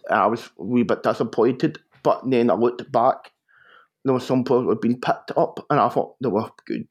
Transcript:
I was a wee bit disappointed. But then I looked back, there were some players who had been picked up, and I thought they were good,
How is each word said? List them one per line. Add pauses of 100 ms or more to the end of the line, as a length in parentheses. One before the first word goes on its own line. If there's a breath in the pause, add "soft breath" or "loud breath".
(100)
I
was
a
wee
bit
disappointed. (240)
But
then
I
looked
back, (720 soft breath)
there
were
some
players
who
had
been
picked
up, (100)
and
I
thought
they
were (160)
good,